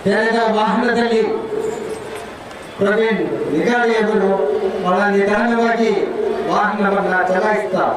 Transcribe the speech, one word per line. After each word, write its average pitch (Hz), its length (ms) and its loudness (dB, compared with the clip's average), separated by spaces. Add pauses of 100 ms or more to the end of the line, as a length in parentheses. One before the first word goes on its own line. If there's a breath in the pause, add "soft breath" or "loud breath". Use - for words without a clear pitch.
ತೆರೆದ 220 360 2 (180)
ವಾಹನದಲ್ಲಿ 226 640 2 (1500)
ಪ್ರವೀಣ್ 208 440 2 (320)
ನಿಗಾಳಿ 240 500 2
ಅವರು 196 280 2 (520)
ಬಹಳ 185 160 2 (160)
ನಿಧಾನವಾಗಿ 226 760 2 (580)
ವಾಹನವನ್ನ 196 640 0 (180)
ಚಲಾಯಿಸ್ತಾ 185 540 0 (120)